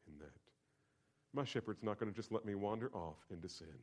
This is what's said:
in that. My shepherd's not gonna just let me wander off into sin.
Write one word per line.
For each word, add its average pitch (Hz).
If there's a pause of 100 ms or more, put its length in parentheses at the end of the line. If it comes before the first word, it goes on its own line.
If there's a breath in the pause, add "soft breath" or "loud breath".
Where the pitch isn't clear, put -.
in 76
that. 76 (1000 soft breath)
My 139
shepherd's 107
not 107
gonna 107
just 110
let 110
me 104
wander 107
off 82 (140)
into 87
sin. 82 (140)